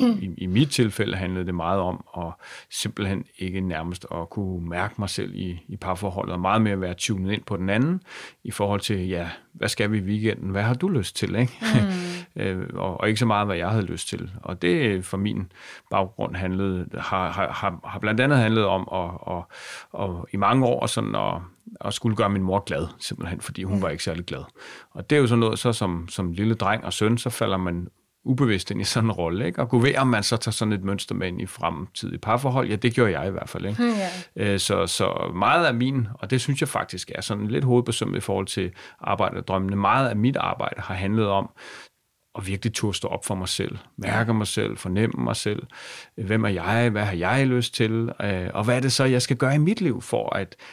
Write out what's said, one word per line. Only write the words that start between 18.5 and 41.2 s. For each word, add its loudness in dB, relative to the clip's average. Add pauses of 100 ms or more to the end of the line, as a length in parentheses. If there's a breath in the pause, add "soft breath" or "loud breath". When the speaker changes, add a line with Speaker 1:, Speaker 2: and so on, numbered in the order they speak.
Speaker 1:
om 2
at, -4
at, -4 (600 loud breath)
at, -2
at - (220)
i -4
mange 4
år 2
sådan -2
at, 0 (520)
at -4
skulle 0
gøre 4
min 2
mor 2
glad, -4 (120)
simpelthen, -6
fordi -10
hun 0
Speaker 2:
Ja. 2
Speaker 1:
var 0
ikke -4
særlig -4
glad. -8 (480 loud breath)
Og -6
det 6
er 8
jo 6
sådan 6
noget, 2
så 2
som, -2
som -4
lille 2
dreng 0
og -6
søn, 2
så -2
falder 0
man -2 (360)
ubevidst 2
ind -2
i -2
sådan 2
en 2
rolle, 0
ikke? -4
Og 0
gud 4
ved, 4
om 4
man 2
så 0
tager -2
sådan 0
et -2
mønster -2
med -2
ind -6
i -6
fremtidige -6
parforhold. 0
Ja, 0
det 2
gjorde 4
jeg -2
i -2
hvert -6
fald, -6
ikke? -2
Speaker 2:
Hmm, 2 (440 loud breath)
ja. 2
Speaker 1:
Øh, 4
så, 2
så 0
meget 4
af 2
min, 2
og -8
det 4
synes 0
jeg 0
faktisk -4
er -6
sådan -2
lidt 0
hovedbesømmet 4
i 0
forhold -2
til -2 (300 loud breath)
arbejde 0
og -8
drømmene, 0
meget 4
af 0
mit 4
arbejde -2
har -6
handlet 2